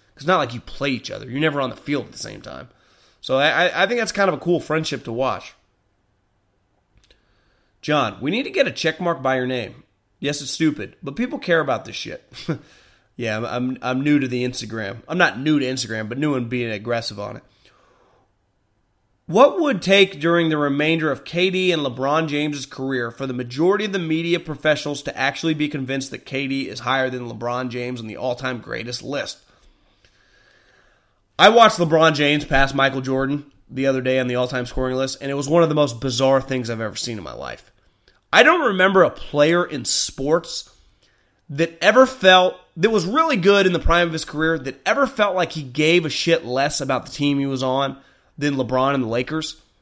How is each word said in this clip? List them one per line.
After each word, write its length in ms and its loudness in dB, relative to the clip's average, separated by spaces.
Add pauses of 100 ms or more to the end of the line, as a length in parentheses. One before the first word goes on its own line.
(160)
It's 100 -16
not 120 2
like 160 -2
you 80 -10
play 280 -6
each 220 -6
other. 180 -12
You're 100 -6
never 220 0
on 80 -2
the 60 -12
field 300 -6
at 80 -20
the 40 -16
same 240 -12
time. 280 -16 (500)
So 180 -2
I, 300 4
I, 160 0
I 40 2
think 120 0
that's 120 -2
kind 180 0
of 60 0
a 40 -6
cool 200 0
friendship 460 -4
to 60 -8
watch. 420 -4 (2250)
John, 400 -2
we 100 -4
need 120 -2
to 80 -8
get 160 2
a 40 -6
check 300 -4
mark 220 -2
by 140 0
your 100 -2
name. 360 -8 (360)
Yes, 220 -4
it's 100 -10
stupid, 500 -2
but 140 -10
people 240 -4
care 220 2
about 240 -2
this 100 -14
shit. 360 -12 (160)
<laughs> 120 -4 (580)
Yeah, 200 -4
I'm, 80 -4
I'm, 360 -4
I'm 220 -2
new 160 4
to 80 -2
the 180 -2
Instagram. 640 -8
I'm 100 -4
not 200 2
new 220 0
to 60 -2
Instagram, 440 -6
but 80 -8
new 160 0
and 160 -2
being 220 -4
aggressive 480 -6
on 160 -10
it. 80 -18 (1800)
What 320 6
would 220 0
take 380 4
during 300 2
the 80 0
remainder 540 0
of 120 -8
K 280 0
D 200 0
and 140 0
LeBron 440 0
James's 360 -4
career 460 -4
for 160 -8
the 60 -6
majority 520 0
of 60 -4
the 80 -2
media 400 -2
professionals 640 -2
to 120 -8
actually 380 -2
be 140 -2
convinced 440 -4
that 140 -14
K 220 -6
D 200 -4
is 120 -10
higher 300 -2
than 200 -8
LeBron 400 -6
James 300 -8
on 80 -10
the 100 -12
all-time 420 -4
greatest 440 -10
list? 360 -8 (2000)
I 120 10
watched 280 8
LeBron 380 4
James 300 2
pass 280 2
Michael 280 0
Jordan 500 -2 (180)
the 180 -4
other 140 2
day 180 2
on 80 0
the 80 -2
all-time 300 -2
scoring 300 -2
list, 260 -4
and 80 -6
it 60 -4
was 140 -4
one 140 6
of 60 4
the 60 0
most 260 0
bizarre 400 2
things 280 -4
I've 120 -6
ever 140 -6
seen 240 -8
in 40 -12
my 100 -12
life. 380 -12 (640)
I 80 8
don't 260 6
remember 360 6
a 80 4
player 520 2
in 220 -6
sports 840 -2 (800)
that 320 -2
ever 240 8
felt, 500 6 (220)
that 140 2
was 140 2
really 300 2
good 300 6
in 80 4
the 60 0
prime 280 4
of 60 -6
his 100 -4
career, 340 -2
that 280 -10
ever 200 2
felt 300 0
like 160 0
he 100 -10
gave 440 2
a 40 -2
shit 360 0
less 340 -2
about 260 -2
the 60 -18
team 280 0
he 60 0
was 160 -4
on 360 0 (400)
than 180 -2
LeBron 380 0
and 100 0
the 60 -4
Lakers, 520 -4 (200)